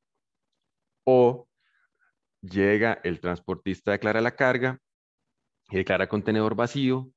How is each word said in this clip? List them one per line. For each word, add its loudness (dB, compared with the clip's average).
O 4
llega 0
el -4
transportista, -6
declara 0
la -2
carga, 0
y -4
declara 0
contenedor -2
vacío, -2